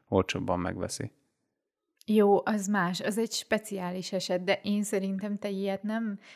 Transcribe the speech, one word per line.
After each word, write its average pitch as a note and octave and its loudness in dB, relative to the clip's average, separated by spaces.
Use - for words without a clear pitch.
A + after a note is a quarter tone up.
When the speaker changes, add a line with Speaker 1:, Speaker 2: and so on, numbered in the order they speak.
Speaker 1:
olcsóbban F#2 0
megveszi. F#2 -4
Speaker 2:
Jó, G3+ 6
az G#3 0
más, F#3 0
az G#3 -2
egy A3+ 0
speciális F#3+ -4
eset, F3+ -2
de F#3+ 2
én G#3 0
szerintem G3 -2
te G#3 -4
ilyet G3 -4
nem G#3+ -4